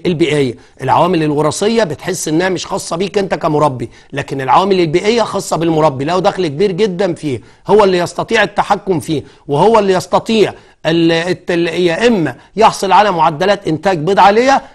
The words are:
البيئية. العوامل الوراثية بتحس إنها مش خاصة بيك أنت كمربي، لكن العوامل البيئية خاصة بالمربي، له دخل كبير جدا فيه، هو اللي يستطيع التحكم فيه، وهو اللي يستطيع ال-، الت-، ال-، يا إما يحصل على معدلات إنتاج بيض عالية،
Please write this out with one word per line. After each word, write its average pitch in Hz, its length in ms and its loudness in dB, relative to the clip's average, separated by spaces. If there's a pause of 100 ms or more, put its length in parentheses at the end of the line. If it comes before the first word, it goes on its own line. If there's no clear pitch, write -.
البيئية. 143 500 0 (260)
العوامل 156 420 2
الوراثية 151 600 0
بتحس 170 440 -6
إنها 165 220 0
مش 170 160 -6
خاصة - 300 -8
بيك 190 220 -4
أنت 196 180 -2
كمربي، 147 540 -2 (240)
لكن 139 280 -6
العوامل 175 380 2
البيئية 185 440 0
خاصة 190 340 -4
بالمربي، 156 480 0
له 175 140 0
دخل 185 280 -2
كبير 165 240 0
جدا 185 420 -2
فيه، 135 280 -6 (260)
هو 208 160 6
اللي 190 140 2
يستطيع 175 460 -2
التحكم 185 560 -2
فيه، 151 240 -6 (240)
وهو 190 320 4
اللي 196 140 2
يستطيع 190 600 0 (320)
ال-، 165 260 2
الت-، 170 400 -2
ال-، 170 160 0
يا 170 400 0
إما 165 280 -2 (200)
يحصل 196 360 2
على 202 200 4
معدلات 170 560 0
إنتاج 160 300 -2
بيض 180 220 0
عالية، 226 420 4 (140)